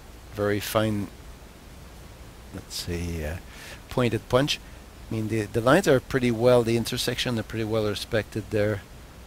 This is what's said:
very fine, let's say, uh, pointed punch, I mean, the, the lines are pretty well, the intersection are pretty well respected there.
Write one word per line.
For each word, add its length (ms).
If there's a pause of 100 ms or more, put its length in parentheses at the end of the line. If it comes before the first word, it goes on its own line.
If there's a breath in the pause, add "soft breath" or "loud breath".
(320)
very 280
fine, 480 (1500)
let's 220
say, 480
uh, 120 (520 loud breath)
pointed 400
punch, 320 (500 loud breath)
I 40
mean, 120
the, 200
the 140
lines 280
are 100
pretty 320
well, 320
the 140
intersection 600
are 60
pretty 220
well 240
respected 640
there. 320 (440)